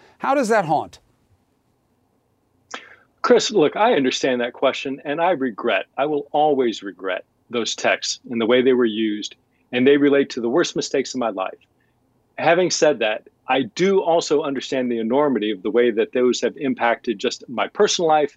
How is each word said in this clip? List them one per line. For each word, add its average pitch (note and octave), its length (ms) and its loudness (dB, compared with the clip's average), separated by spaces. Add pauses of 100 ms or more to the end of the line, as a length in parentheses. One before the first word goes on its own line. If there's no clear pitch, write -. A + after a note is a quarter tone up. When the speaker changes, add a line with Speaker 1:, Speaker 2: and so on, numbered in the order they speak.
(180)
Speaker 1:
How B3+ 160 0
does C4+ 140 0
that G#3+ 160 2
haunt? C3+ 340 -4 (2250)
Speaker 2:
Chris, - 300 2
look, D3+ 240 2
I A3 180 2
understand C3 460 0
that A#2+ 120 -4
question, C3+ 520 -4
and D3 160 -6
I F3 100 2
regret, B2 560 -2 (100)
I C3+ 100 0
will D3 260 -4
always C3+ 500 0
regret F#2+ 420 -8 (260)
those A#2 260 -4
texts - 520 -2
and A#2 120 -4
the A2+ 60 0
way B2 160 4
they B2+ 120 4
were B2 100 2
used, G#2+ 520 -4 (340)
and B2 160 2
they C#3+ 100 8
relate C#3 340 2
to B2 100 -8
the A#2 80 -4
worst D#3 260 0
mistakes C#3 400 -4
of C3 60 -6
my A2+ 100 -2
life. F#2+ 280 -8 (800)
Having E3 360 2
said D3+ 260 2
that, G#2+ 300 -2 (220)
I C3+ 120 2
do F#3 400 0
also D#3+ 400 2
understand C3 500 -4
the A#2 60 -2
enormity A2+ 520 0
of F#2+ 120 -6
the G#2+ 80 -4
way A#2+ 200 4
that G#2+ 220 -2
those B2 300 2
have A2 160 -2
impacted A#2 600 -2
just - 300 -8
my G#2+ 180 -4
personal F#3+ 400 0
life, D3+ 300 2